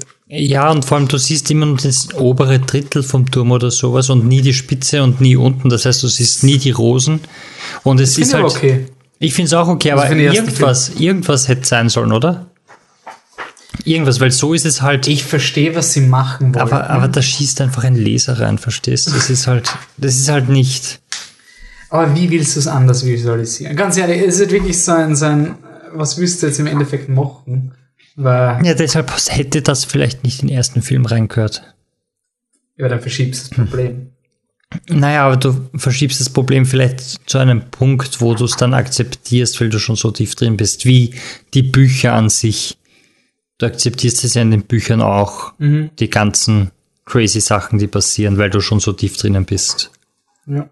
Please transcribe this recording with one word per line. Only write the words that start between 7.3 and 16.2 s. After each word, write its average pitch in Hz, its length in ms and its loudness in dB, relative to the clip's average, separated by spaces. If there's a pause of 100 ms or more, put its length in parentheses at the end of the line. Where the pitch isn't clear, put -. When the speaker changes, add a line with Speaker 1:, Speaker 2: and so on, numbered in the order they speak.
Speaker 1:
Und 135 160 4
es 131 180 2
Speaker 2:
Ich - 60 0
Speaker 1:
ist 254 80 2
Speaker 2:
finde 254 140 2
Speaker 1:
halt 143 100 0
Speaker 2:
aber - 20 -6
okay. 131 280 2 (340)
Speaker 1:
Ich 160 140 -2
find's 170 180 0
auch 170 160 2
okay, 151 240 2
Speaker 2:
Also 139 120 4
Speaker 1:
aber 143 80 2
Speaker 2:
für 156 60 2
den 147 100 4
ersten 214 180 2
Speaker 1:
irgendwas, 131 420 0
Speaker 2:
Film. - 160 -6
Speaker 1:
irgendwas 160 460 0
hätte 131 180 0
sein 117 220 2
sollen, 113 240 0
oder? 160 340 0 (1400)
Irgendwas, 147 340 2
weil 131 120 4
so 147 220 0
ist 165 120 0
es 147 160 -2
halt. 139 260 0
Speaker 2:
Ich 147 160 0
verstehe, 156 520 -2
was - 180 -2
sie 143 80 2
machen 131 520 2